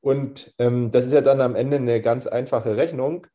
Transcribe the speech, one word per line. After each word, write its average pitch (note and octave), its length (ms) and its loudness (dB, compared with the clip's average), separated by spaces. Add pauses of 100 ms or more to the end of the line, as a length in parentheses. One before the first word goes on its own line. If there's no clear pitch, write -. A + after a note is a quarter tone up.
Und, C#3 560 -4
ähm, A#2+ 320 0
das B2 140 4
ist B2+ 80 -2
ja C#3+ 80 6
dann C3+ 180 4
am B2 160 0
Ende C3+ 220 -2
eine A#2+ 240 0
ganz A#2+ 260 -2
einfache A#2 480 -2
Rechnung. C#3 600 -4